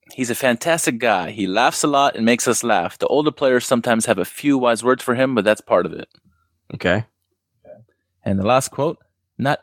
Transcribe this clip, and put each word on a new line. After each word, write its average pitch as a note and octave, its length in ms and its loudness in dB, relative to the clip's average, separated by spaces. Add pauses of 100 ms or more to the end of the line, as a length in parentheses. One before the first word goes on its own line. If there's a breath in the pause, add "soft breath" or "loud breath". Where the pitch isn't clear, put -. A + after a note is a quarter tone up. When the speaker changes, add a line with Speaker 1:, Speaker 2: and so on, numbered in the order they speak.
(140)
Speaker 1:
"He's B2+ 160 -6
a A#2+ 60 -2
fantastic C3+ 640 0
guy. G2+ 320 0
He G2+ 160 -4
laughs A2+ 360 0
a D#3+ 40 0
lot C#3 280 2
and A2+ 100 -2
makes A#2 220 2
us A#2+ 160 -2
laugh. F#2+ 340 0
The - 100 -2
older D3+ 240 0
players B2+ 340 0
sometimes A#2 400 0
have G#2+ 120 0
a F2+ 80 -2
few C#3+ 320 0
wise A#2 260 0
words B2+ 200 2
for B2 120 0
him, C3 200 0
but G#2+ 80 2
that's G#2+ 180 2
part F#2 240 0
of D#2+ 60 -6
it." - 160 -12 (680)
Speaker 2:
Okay. F#2+ 320 0 (1160)
Speaker 1:
And G2 160 -2
the F#2+ 80 -2
last B2+ 220 2
quote. D3+ 300 -4 (380)
"Not C#3 260 -2